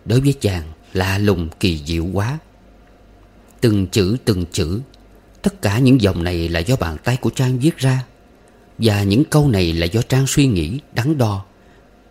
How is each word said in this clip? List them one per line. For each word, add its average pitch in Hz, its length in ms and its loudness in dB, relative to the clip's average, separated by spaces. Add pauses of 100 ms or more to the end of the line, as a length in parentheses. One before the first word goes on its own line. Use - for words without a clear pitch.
đối 123 160 2
với 139 200 2
chàng 92 220 -2 (300)
lạ 95 240 -2
lùng 92 320 0 (100)
kỳ 87 260 0
diệu 82 200 -4
quá. 101 320 -4 (1200)
Từng 101 260 2
chữ, 101 380 0
từng 92 260 0
chữ, 95 300 -4 (600)
tất - 200 -4
cả 107 180 0
những 131 220 4
dòng 87 220 0
này 85 260 -2
là 85 100 -2
do 101 160 0
bàn 82 280 -4
tay 120 140 -2
của 113 120 -2
Trang 127 300 -2
viết 156 180 0
ra, 131 260 0 (720)
và 104 260 2
những 101 220 4
câu 147 240 4
này 92 240 2
là 82 120 0
do 107 160 0
Trang 135 260 0
suy 139 200 2
nghĩ, 95 320 -2 (140)
đắn 143 240 -2
đo 104 280 -2 (640)